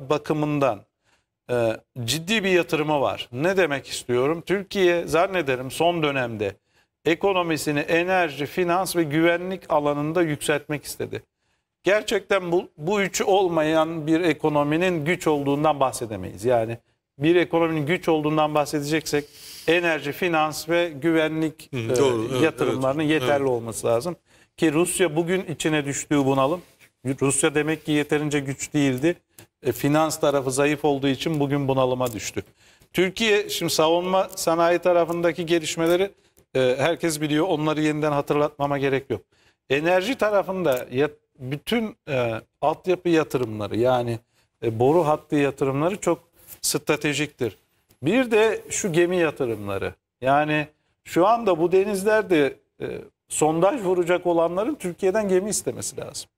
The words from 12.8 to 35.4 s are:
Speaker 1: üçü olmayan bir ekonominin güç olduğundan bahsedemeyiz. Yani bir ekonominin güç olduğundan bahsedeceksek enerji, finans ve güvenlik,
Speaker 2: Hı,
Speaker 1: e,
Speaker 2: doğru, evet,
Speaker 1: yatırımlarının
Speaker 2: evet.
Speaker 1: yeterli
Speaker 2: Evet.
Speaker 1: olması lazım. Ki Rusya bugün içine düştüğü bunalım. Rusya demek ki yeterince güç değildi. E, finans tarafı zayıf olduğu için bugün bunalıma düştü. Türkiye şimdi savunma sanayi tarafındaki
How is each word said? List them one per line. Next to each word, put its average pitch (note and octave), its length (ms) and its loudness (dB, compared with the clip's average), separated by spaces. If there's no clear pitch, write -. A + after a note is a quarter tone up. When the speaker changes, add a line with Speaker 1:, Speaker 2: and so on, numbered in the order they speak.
Speaker 1:
üçü F#3+ 220 -2
olmayan D#3+ 840 2
bir D#3+ 140 2
ekonominin D#3 840 0
güç D#3+ 220 -2
olduğundan C#3+ 540 2
bahsedemeyiz. G#2 640 -4
Yani A#2 340 0
bir D#3+ 180 2
ekonominin E3 500 0
güç F3 220 -2
olduğundan D3+ 460 2
bahsedeceksek D3 720 -2
enerji, D#3+ 440 0
finans D#3 560 -2
ve F3 200 0
güvenlik, D#3 840 -2
Speaker 2:
Hı, C3+ 60 -6
Speaker 1:
e, A#2 180 -2
Speaker 2:
doğru, B2 360 2
evet, C3 100 0
Speaker 1:
yatırımlarının C3 600 0
Speaker 2:
evet. D3+ 100 0
Speaker 1:
yeterli C#3+ 300 2
Speaker 2:
Evet. C3+ 80 0
Speaker 1:
olması A#2 360 -4
lazım. B2 300 0
Ki D#3+ 160 2
Rusya E3+ 440 0
bugün F3 280 0
içine D#3 400 -2
düştüğü C#3 400 0
bunalım. C#3 380 2
Rusya C#3 340 2
demek D3+ 320 -2
ki D#3 60 -2
yeterince D3 480 0
güç C3+ 340 -8
değildi. C#3+ 420 2
E, B2 100 0
finans D3+ 480 0
tarafı C#3 320 0
zayıf C#3+ 320 0
olduğu C#3 240 0
için D3 320 -2
bugün C#3 280 0
bunalıma B2+ 440 0
düştü. G2 300 -8
Türkiye G3 560 0
şimdi E3 240 -4
savunma F3 600 2
sanayi E3+ 440 2
tarafındaki E3+ 680 2